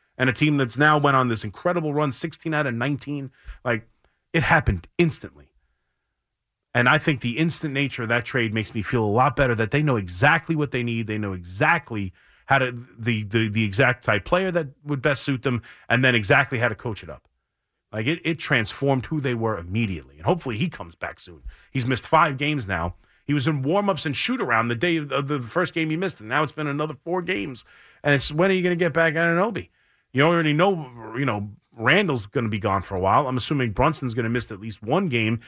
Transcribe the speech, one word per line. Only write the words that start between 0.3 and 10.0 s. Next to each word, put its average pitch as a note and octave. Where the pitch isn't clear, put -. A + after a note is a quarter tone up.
a -
team D3+
that's B2+
now D3+
went C#3+
on B2+
this A2+
incredible D#3
run, D3+
sixteen D#3+
out D3+
of B2
nineteen. C#3
Like, A#2
it E3
happened B2
instantly. A#2+
And B2
I C#3+
think D3
the A#2+
instant D#3
nature C3+
of A2
that A#2
trade A2+
makes A2
me A2
feel A#2
a -
lot A#2+
better C3
that A2
they D3
know C#3+
exactly B2